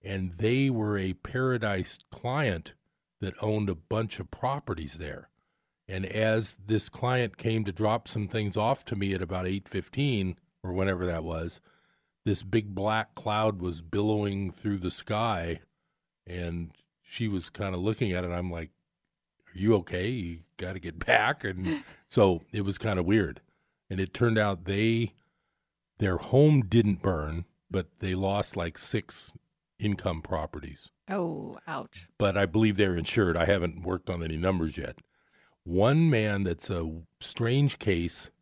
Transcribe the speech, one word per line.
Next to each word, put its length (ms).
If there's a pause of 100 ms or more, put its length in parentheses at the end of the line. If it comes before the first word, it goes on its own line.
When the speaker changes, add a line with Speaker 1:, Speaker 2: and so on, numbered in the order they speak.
Speaker 1:
and 360
they 320
were 280
a 160
Paradise 840 (100)
client 640 (460)
that 220
owned 280
a 60
bunch 440
of 100
properties 640
there. 360 (580)
And 180
as 580
this 240
client 500
came 260
to 80
drop 360
some 200
things 280
off 300
to 100
me 180
at 80
about 240
eight 220
fifteen 680 (260)
or 100
whenever 340
that 180
was, 360 (640)
this 180
big 320
black 400
cloud 460
was 220
billowing 680
through 260
the 140
sky, 680 (640)
and 460 (300)
she 260
was 220
kinda 280
looking 340
at 120
it. 80
I'm 180
like, 200 (760)
"Are 120
you 180
okay? 320
You 320 (160)
gotta 240
get 180
back." 460
And 320 (160)
<laughs> 160
so 340 (100)
it 100
was 160
kinda 240
weird. 380 (500)
And 100
it 140
turned 240
out 260
they, 500 (840)
their 200
home 480
didn't 360
burn, 440 (240)
but 300
they 140
lost, 420
like, 220
six 540 (460)
income 440
properties. 680 (160)
Speaker 2:
Oh, 640
ouch. 400 (100)
Speaker 1:
But 200
I 80
believe 320
they're 180
insured. 400
I 80
haven't 380
worked 260
on 140
any 160
numbers 400
yet. 220 (640)
One 460
man 340
that's 260
a 320 (180)
strange 580
case 520 (120)